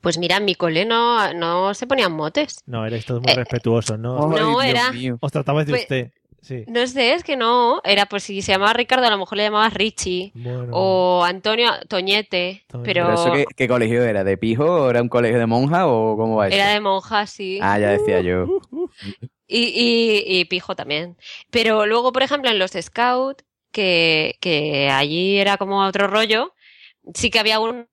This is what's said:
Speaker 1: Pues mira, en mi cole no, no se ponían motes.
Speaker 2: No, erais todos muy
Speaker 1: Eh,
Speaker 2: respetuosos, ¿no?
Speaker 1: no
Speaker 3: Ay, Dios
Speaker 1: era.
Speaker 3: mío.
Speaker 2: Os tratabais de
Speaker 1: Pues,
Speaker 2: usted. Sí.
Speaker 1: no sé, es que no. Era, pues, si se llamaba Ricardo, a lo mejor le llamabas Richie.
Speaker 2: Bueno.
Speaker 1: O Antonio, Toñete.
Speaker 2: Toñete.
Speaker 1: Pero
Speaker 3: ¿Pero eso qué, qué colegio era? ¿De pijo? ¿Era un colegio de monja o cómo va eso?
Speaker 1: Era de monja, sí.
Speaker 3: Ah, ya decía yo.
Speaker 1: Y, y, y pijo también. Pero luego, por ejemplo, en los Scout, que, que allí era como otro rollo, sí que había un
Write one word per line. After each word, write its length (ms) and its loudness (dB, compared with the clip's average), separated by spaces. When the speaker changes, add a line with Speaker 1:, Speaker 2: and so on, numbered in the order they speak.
Speaker 1:
Pues 160 0
mira, 200 0
en 80 0
mi 100 0
cole 300 0
no, 480 2
no 420 -2
se 100 -8
ponían 260 0
motes. 540 -4
Speaker 2:
No, 200 -6
erais 200 -6
todos 160 -4
muy 120 2
Speaker 1:
Eh, 20 4
Speaker 2:
respetuosos, 640 -2
¿no? 300 -2
Speaker 1:
no 60 2
Speaker 3:
Ay, 120 2
Dios 100 2
Speaker 1:
era. 100 2
Speaker 3:
mío. 300 -4
Speaker 2:
Os 100 -4
tratabais 360 0
de 60 -2
Speaker 1:
Pues, 100 0
Speaker 2:
usted. 280 -4
Sí. 260 -12
Speaker 1:
no 200 -2
sé, 260 2
es 100 -2
que 140 -4
no. 460 2
Era, 240 2
pues, 160 -6
si 180 -8
se 120 -2
llamaba 200 2
Ricardo, 320 0
a 60 4
lo 80 0
mejor 180 -6
le 60 0
llamabas 320 2
Richie. 580 -4
Speaker 2:
Bueno. 380 -10
Speaker 1:
O 520 2
Antonio, 460 0
Toñete. 800 -2
Speaker 2:
Toñete. 260 -6
Speaker 1:
Pero 160 2
Speaker 3:
¿Pero 40 2
eso 180 2
qué, 140 2
qué 120 -2
colegio 360 2
era? 200 0
¿De 140 0
pijo? 520 2
¿Era 140 2
un 60 -2
colegio 280 2
de 80 2
monja 400 2
o 320 2
cómo 200 0
va 100 2
eso? 80 0
Speaker 1:
Era 140 2
de 100 2
monja, 480 -2
sí. 340 -10
Speaker 3:
Ah, 160 0
ya 140 2
decía 300 2
yo. 260 -2
Speaker 1:
Y, 120 0
y, 800 0
y 60 0
pijo 300 -6
también. 400 -6
Pero 340 2
luego, 260 2
por 120 0
ejemplo, 260 0
en 80 2
los 140 0
Scout, 720 -2
que, 720 2
que 480 0
allí 480 0
era 200 2
como 280 0
otro 220 0
rollo, 480 0
sí 160 -2
que 80 0
había 220 2
un 340 -6